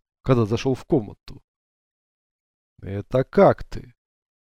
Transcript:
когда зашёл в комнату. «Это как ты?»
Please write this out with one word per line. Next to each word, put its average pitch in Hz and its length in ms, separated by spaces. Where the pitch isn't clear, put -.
когда 120 240
зашёл 120 280
в - 120
комнату. - 560
«Это 101 420
как 160 420
ты?» - 300